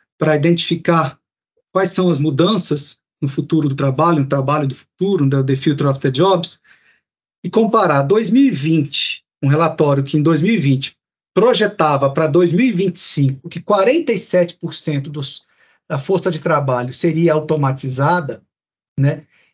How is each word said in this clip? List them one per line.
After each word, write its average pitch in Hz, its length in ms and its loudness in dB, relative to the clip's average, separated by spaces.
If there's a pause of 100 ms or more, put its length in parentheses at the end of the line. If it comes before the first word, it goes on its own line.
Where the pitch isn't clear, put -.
(160)
pra 156 200 0
identificar 165 840 0 (520)
quais 190 180 0
são 185 220 0
as 139 80 -2
mudanças 156 800 -2 (200)
no 139 80 -2
futuro 147 400 -2
do 135 80 -2
trabalho, 143 440 2
no 135 100 -2
trabalho 139 380 -2
do 127 80 -6
futuro, 185 500 -2
no 135 180 0
The 131 120 0
Future 143 340 0
of 135 100 -2
the 135 120 -2
Jobs, 175 480 0 (840)
e 175 60 -8
comparar 202 540 2
dois 202 260 0
mil 269 160 4
e 247 60 2
vinte, 147 720 -2 (160)
um 139 60 0
relatório 151 560 2
que 147 120 -4
em 151 60 2
dois 156 220 2
mil 220 100 2
e 196 60 0
vinte 135 360 0 (400)
projetava 165 760 2
pra 156 160 0
dois 165 260 2
mil 240 140 2
e 233 40 0
vinte 180 260 -2
e - 20 -12
cinco - 500 -2
que - 100 -12
quarenta 240 520 2
e 190 80 -2
sete 175 360 -2
por 151 160 -10
cento 143 380 -6
dos, 143 320 -10 (480)
da 147 80 -4
força 185 320 -2
de 156 100 -4
trabalho 135 540 -2
seria 165 400 2
automatizada, 139 1080 -2 (520)
né? 139 300 0 (280)